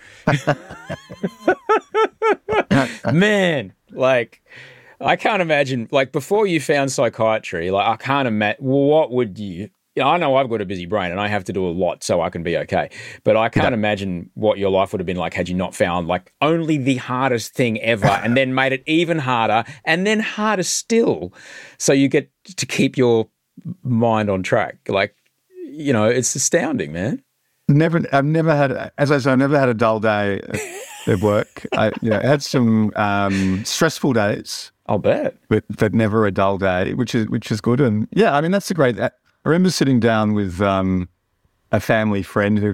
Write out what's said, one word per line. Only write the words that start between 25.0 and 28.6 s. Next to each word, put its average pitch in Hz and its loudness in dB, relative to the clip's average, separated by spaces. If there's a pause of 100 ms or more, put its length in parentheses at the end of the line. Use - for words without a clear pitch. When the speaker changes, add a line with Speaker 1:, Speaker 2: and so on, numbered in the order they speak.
Speaker 1:
you 165 -4
know, 107 2
it's 120 0
astounding, 113 -2
man. 101 -4 (440)
Speaker 2:
Never, 160 4 (100)
I've 139 2
never 160 2
had, 139 -2